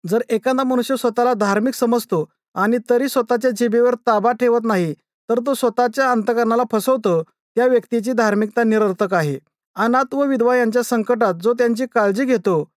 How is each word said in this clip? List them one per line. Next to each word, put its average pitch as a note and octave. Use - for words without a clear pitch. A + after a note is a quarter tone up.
जर G#3+
एखादा B3+
मनुष्य B3+
स्वतःला A#3+
धार्मिक G#3
समजतो A3+
आणि A3
तरी B3
स्वतःच्या B3
जिभेवर A#3+
ताबा A3+
ठेवत A#3+
नाही, F3+
तर -
तो C#4
स्वतःच्या B3
अंतःकरणाला A#3
फसवतो. G#3+
त्या A#3+
व्यक्तीची A#3+
धार्मिकता A3
निरर्थक G#3
आहे. D3
अनाथ B3
व C#4
विधवा B3
यांच्या A#3+
संकटात A3+
जो F#3
त्यांची A#3+
काळजी G#3
घेतो F#3+